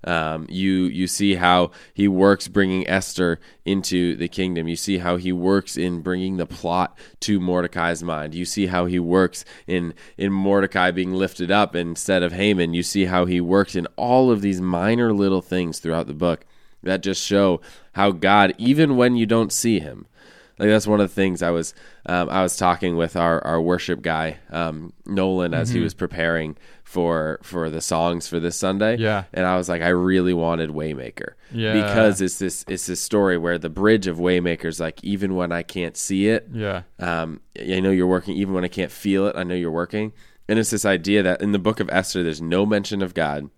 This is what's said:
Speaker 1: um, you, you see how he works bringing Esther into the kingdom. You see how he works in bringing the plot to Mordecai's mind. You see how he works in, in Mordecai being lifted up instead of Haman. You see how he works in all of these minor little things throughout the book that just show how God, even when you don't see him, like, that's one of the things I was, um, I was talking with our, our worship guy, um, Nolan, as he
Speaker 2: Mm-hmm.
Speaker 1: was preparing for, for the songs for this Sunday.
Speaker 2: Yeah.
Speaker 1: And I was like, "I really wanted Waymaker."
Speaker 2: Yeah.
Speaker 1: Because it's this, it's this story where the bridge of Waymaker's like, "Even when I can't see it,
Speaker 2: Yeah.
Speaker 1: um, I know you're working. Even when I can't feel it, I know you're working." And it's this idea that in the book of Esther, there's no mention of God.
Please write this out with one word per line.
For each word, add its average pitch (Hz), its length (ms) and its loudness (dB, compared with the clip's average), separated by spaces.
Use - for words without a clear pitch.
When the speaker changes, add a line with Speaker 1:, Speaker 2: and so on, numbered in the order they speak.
Speaker 1:
um, 80 420 -2
you, 92 360 0
you 90 240 -2
see 101 260 0
how 90 380 4
he 101 140 2
works 98 400 4
bringing 92 420 0
Esther 90 520 0
into 90 500 0
the 87 140 -6
kingdom. 87 400 -4
You 82 80 -4
see 95 220 -2
how 87 180 -2
he 90 160 -2
works 92 440 0
in 87 240 -2
bringing 92 360 -4
the 87 100 -2
plot 87 500 -4
to 101 200 0
Mordecai's 87 640 -2
mind. 78 300 -6
You 87 100 -6
see 98 220 -2
how 90 200 0
he 90 140 0
works 90 440 0
in, 87 280 -4
in 98 160 -2
Mordecai 98 600 2
being 92 200 -2
lifted 92 380 -2
up 101 240 2
instead 87 480 -2
of 87 100 -2
Haman. 90 400 2
You 85 120 0
see 98 220 0
how 90 200 2
he 90 140 2
works 92 340 2
in 87 120 -2
all 127 340 4
of 107 120 2
these 98 180 0
minor 101 520 0
little 98 300 2
things 87 380 -4
throughout 82 260 -4
the 69 80 -10
book 82 320 -2
that 92 200 -2
just 95 220 -4
show 98 360 2
how 98 180 4
God, 95 460 4
even 139 380 4
when 123 200 4
you 113 100 2
don't 113 260 2
see 110 280 0
him, 64 260 -14
like, 104 120 4
that's 107 160 4
one 104 140 4
of 98 80 4
the - 60 -10
things 92 280 0
I 85 80 0
was, 85 240 -2
um, 87 240 0
I 95 120 2
was 90 140 0
talking 90 400 0
with 85 200 -2
our, 85 300 2
our 82 140 0
worship 87 420 -2
guy, 80 360 -4
um, 80 420 -6
Nolan, 92 500 0
as 80 160 0
he 120 60 -2
Speaker 2:
Mm-hmm. 85 80 0
Speaker 1:
was 80 100 -4
preparing 82 640 -4
for, 82 600 -2
for 85 260 -6
the 80 140 -6
songs 85 460 -2
for 85 120 -2
this 85 160 -4
Sunday. 101 400 0
Speaker 2:
Yeah. 107 280 -2
Speaker 1:
And 92 100 0
I 92 140 2
was 90 100 -4
like, 85 140 -2
"I 85 60 2
really 90 440 4
wanted 82 380 0
Waymaker." 76 600 -8
Speaker 2:
Yeah. 110 220 -2
Speaker 1:
Because 104 480 4
it's 90 160 -2
this, 92 300 -6
it's 92 180 -6
this 90 140 -4
story 98 360 2
where 85 220 0
the 80 100 -6
bridge 98 380 4
of 85 120 -2
Waymaker's 87 640 0
like, 80 240 -8
"Even 98 300 -2
when 87 180 -2
I 85 100 -4
can't 87 340 -8
see 98 320 0
it, 110 240 0
Speaker 2:
Yeah. 101 300 -6
Speaker 1:
um, 82 400 -4
I 92 200 -2
know 95 100 4
you're 92 160 4
working. 92 300 0
Even 95 180 -2
when 92 100 -2
I 90 40 -2
can't 90 240 -4
feel 98 340 0
it, - 100 -2
I 90 80 -6
know 90 100 -4
you're 87 160 -2
working." 104 420 -4
And 110 100 2
it's 110 120 0
this 107 140 -2
idea 98 400 2
that 90 180 0
in 104 100 0
the 101 60 2
book 107 220 0
of 95 100 -4
Esther, 92 320 -2
there's 80 180 -2
no 85 240 2
mention 104 380 -2
of 90 120 -6
God. 73 440 -4